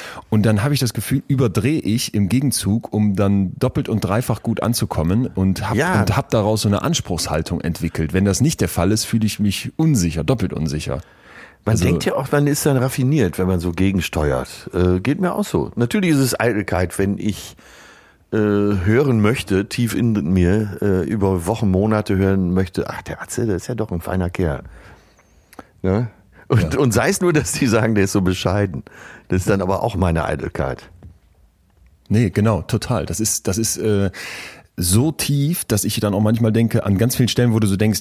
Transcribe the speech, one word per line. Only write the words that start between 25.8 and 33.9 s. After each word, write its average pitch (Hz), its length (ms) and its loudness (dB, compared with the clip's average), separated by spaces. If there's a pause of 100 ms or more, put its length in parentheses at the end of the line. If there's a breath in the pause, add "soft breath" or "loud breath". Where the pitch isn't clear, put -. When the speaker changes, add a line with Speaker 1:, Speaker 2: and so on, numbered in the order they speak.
Speaker 2:
Ne? 104 260 0 (400 loud breath)
Und, 87 240 2
Speaker 1:
Ja. - 60 0
Speaker 2:
und 123 140 2
sei 120 160 2
es 196 120 -2
nur, 180 100 2
dass - 220 0
die 139 140 0
sagen, 113 280 2
der 98 100 4
ist - 60 -2
so 101 120 2
bescheiden. 92 600 0 (460 loud breath)
Das 92 120 2
ist 98 80 0
dann 98 120 2
aber 92 220 0
auch 113 120 -4
meine 82 300 0
Eitelkeit. - 640 -6 (1200)
Speaker 1:
Nee, 107 200 2
genau, 104 340 2
total. 104 420 -2
Das - 140 -6
ist, - 280 -4
das 95 100 -2
ist, 110 200 -2
äh, 98 340 0 (640 loud breath)